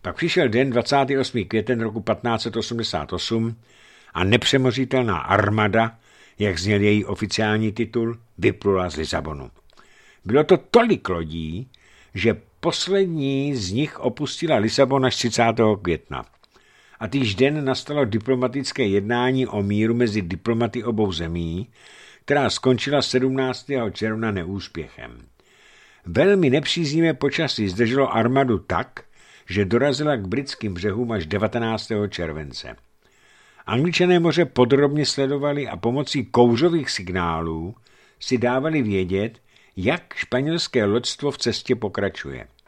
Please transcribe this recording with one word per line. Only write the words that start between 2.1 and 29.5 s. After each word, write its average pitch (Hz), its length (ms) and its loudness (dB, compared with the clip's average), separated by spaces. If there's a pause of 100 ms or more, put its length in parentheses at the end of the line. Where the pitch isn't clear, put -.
set 110 160 -6
osmdesát 110 560 -4
osm 113 420 -2 (580)
a 87 100 0
nepřemožitelná 123 920 0
armada, 104 800 0 (420)
jak 98 200 0
zněl 101 220 2
její 104 240 4
oficiální 107 680 -2
titul, 113 460 -4 (200)
vyplula 95 520 0
z 82 60 -10
Lisabonu. 76 560 -6 (720)
Bylo 127 180 2
to 175 140 4
tolik - 520 2
lodí, 82 580 -6 (460)
že 104 220 2 (300)
poslední 151 880 0
z 95 160 -4
nich 135 280 -2
opustila 143 580 -2
Lisabon 131 480 4
až 127 100 0
třicátého 117 600 2
května. 78 480 -4 (720)
A 110 80 -6
týž 113 280 -2
den 139 300 2
nastalo 139 400 0
diplomatické 127 800 -2
jednání 120 640 2
o 104 160 -2
míru 107 300 2
mezi 110 280 2
diplomaty 113 600 -2
obou 107 280 0
zemí, 85 560 -4 (580)
která 143 240 2
skončila 131 520 0
sedmnáctého 131 880 -2
června 110 420 -4
neúspěchem. 85 800 -8 (920)
Velmi 170 440 4
nepříznivé 156 640 2
počasí 131 560 -2
zdrželo 117 460 2
armadu 120 440 2
tak, - 440 -6 (460)
že 101 160 2